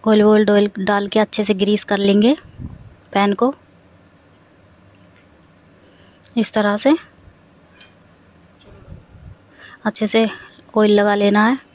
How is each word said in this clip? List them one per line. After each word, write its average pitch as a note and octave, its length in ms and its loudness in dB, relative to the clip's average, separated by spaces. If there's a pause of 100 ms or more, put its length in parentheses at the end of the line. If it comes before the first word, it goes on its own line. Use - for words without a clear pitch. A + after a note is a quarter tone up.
ऑलिव G#3+ 200 4
ऑयल G#3+ 180 4
डोल-, G#3 340 0
डाल G3+ 280 -2
के G#3+ 120 -2
अच्छे G#3 240 -2
से G#3 100 -2
ग्रीस G3+ 300 -2
कर G3+ 140 -4
लेंगे G#3 400 2 (760)
पैन G3+ 220 0
को। B3+ 200 -2 (2750)
इस A3 160 -2
तरह G#3 240 -2
से D4 200 2 (2750)
अच्छे G#3+ 240 -4
से A3+ 220 0 (480)
ऑयल G#3+ 140 2
लगा G#3 240 2
लेना G#3 300 2
है। C4 120 0 (180)